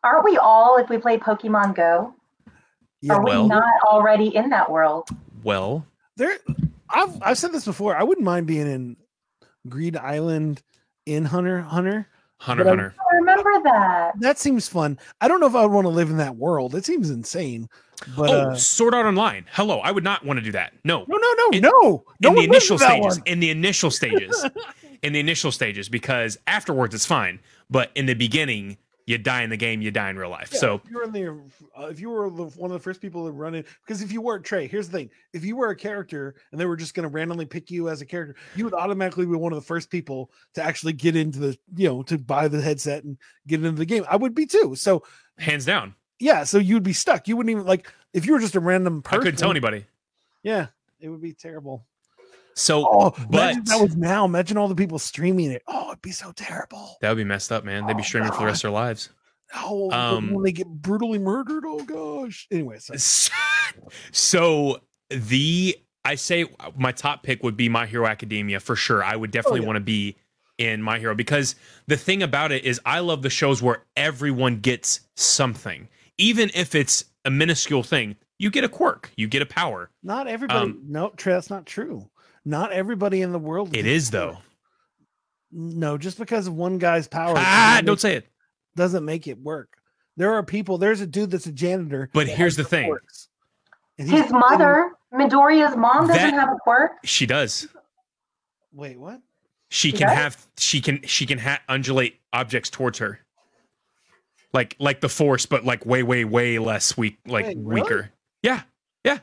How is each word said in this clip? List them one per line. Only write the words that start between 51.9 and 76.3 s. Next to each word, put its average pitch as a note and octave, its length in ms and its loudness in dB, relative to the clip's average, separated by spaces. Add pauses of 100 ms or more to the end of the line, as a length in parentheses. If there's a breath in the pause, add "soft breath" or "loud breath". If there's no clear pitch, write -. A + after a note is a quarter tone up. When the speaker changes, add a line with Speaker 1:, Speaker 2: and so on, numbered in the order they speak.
Speaker 3:
So, D3+ 360 2
Speaker 2:
Oh, F#3 200 6 (180)
Speaker 3:
but F3 260 4
Speaker 2:
imagine A#3 100 -6
that A3 140 2
was F#3+ 160 2
now. F#3 300 0
Imagine F3+ 320 0
all G#3 100 2
the F#3+ 80 -2
people D#3+ 240 -2
streaming E3+ 520 -2
it. B2 140 -8
Oh, - 260 -8
it'd - 100 -18
be F#3+ 100 -14
so F#3 220 -14
terrible. - 640 -14
Speaker 3:
That G#2+ 80 -2
would A2 80 0
be A2 80 -4
messed G2+ 300 -6
up, G#2+ 100 -4
man. G2+ 220 -8
They'd G#2+ 100 -2
be G#2+ 60 -4
Speaker 2:
Oh, - 20 -8
Speaker 3:
streaming A2 300 -4
for - 60 -6
the A2 80 -2
rest G#2 180 -2
of G#2 60 -4
their G2+ 60 -4
lives. A#2 340 -6 (440)
Speaker 2:
Oh, G3 380 -6
Speaker 3:
Um, G#3+ 400 -2
Speaker 2:
when G3 100 -2
they F#3+ 80 0
get F3 160 -8
brutally G3+ 520 -4
murdered. A#3+ 460 -4
Oh D4+ 200 -8
gosh. D4+ 680 -12
Anyway, C#3 280 -6
sorry. - 200 -14
Speaker 3:
<laughs> - 920 -2 (200 loud breath)
So D#3 720 2 (280)
the, C#3+ 680 0 (280)
I C#3+ 100 -2
say E3+ 300 -2 (300)
my B2+ 160 0
top C#3+ 320 -6
pick B2+ 200 -4
would A2+ 120 -2
be A#2 140 0
My A#2 160 0
Hero A2+ 220 -2
Academia G#2 520 -4
for A#2 160 -4
sure. G#2+ 280 0
I G#2 120 -2
would A2 160 -6
definitely A#2+ 300 0
Speaker 2:
Oh, - 20 -4
yeah. G#2+ 40 -4
Speaker 3:
wanna G#2+ 140 -2
be G2+ 360 -4 (400)
in A2+ 240 -2
My A2 180 -4
Hero, A2 160 -4
because C3 400 -2 (320 soft breath)
the D3 80 2
thing G3 260 -2
about D3 300 -2
it C3 140 -4
is B2 200 -2
I D3 140 0
love E3 220 -2
the C3+ 80 -2
shows C#3 320 0
where A#2+ 240 0 (100)
everyone C3 640 -2
gets A#2+ 440 -2 (140)
something, G#2+ 720 -2 (300)
even G#3+ 360 2